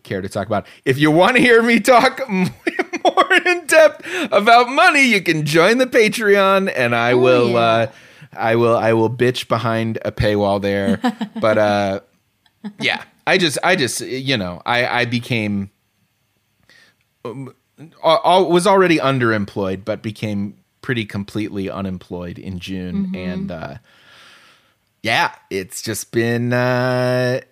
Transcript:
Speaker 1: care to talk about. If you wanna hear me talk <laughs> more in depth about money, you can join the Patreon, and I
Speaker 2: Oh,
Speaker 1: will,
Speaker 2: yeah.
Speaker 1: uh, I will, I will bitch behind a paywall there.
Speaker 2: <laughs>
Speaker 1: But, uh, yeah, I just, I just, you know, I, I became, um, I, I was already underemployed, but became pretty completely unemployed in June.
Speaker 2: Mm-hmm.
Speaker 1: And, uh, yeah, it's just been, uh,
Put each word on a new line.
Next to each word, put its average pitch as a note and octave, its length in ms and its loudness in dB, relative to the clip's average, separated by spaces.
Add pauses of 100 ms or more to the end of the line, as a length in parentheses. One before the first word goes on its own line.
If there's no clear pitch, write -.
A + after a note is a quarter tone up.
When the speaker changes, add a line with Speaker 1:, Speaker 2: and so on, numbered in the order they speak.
Speaker 1:
care G2 180 -8
to F#2+ 80 -10
talk G2 180 -6
about. G2+ 180 -4 (200)
If C3+ 120 0
you D3+ 140 2
wanna F#3+ 280 4
hear A3+ 220 4
me A#3 200 2
talk B3+ 440 4
<laughs> C4 40 -18
more E4 1040 -2 (120)
in F4 220 -2
depth D#4 380 4 (260)
about A#3 380 4
money, D4 340 4
you A3 180 2
can D#3 240 -2
join E3 340 4
the B3+ 80 2
Patreon, G3+ 880 2
and A#2+ 200 0
I A#2 160 2
Speaker 2:
Oh, B2+ 80 4
Speaker 1:
will, B2 320 4
Speaker 2:
yeah. A#2+ 80 2
Speaker 1:
uh, A2+ 320 2 (460)
I A2+ 180 0
will, A#2 220 2
I A2 160 2
will A2+ 160 2
bitch B2 400 -2
behind A2+ 560 -2
a G#2 80 -4
paywall G2+ 480 0
there. G2+ 400 -2
Speaker 2:
<laughs> A3+ 400 -6
Speaker 1:
But, A2 160 2
uh, G2+ 420 0 (800)
yeah, G#2+ 240 -4 (240)
I F3 100 2
just, D#3+ 260 -2
I F3+ 120 2
just, C3 260 -4
you C3 360 -6
know, F2+ 280 -8
I, A#2+ 360 0
I A#2+ 40 0
became, A2 640 -4 (1500)
um, B2+ 300 -14 (500)
I, E3 120 2
I F3 240 4
was F3 280 2
already F#3+ 300 4
underemployed, G#2+ 880 -2
but G#2+ 160 -6
became G#2 560 -8 (240)
pretty A#2 240 -4
completely G2+ 640 -8
unemployed F2+ 720 -10
in F#2 200 -12
June. F#2 480 -8
Speaker 2:
Mm-hmm. - 80 -10
Speaker 1:
And, F2+ 360 -8
uh, - 240 -12 (1300)
yeah, B2 300 -2 (160)
it's F#2+ 340 -10
just - 280 -10
been, A#2 420 -2
uh, B2+ 880 -2 (100)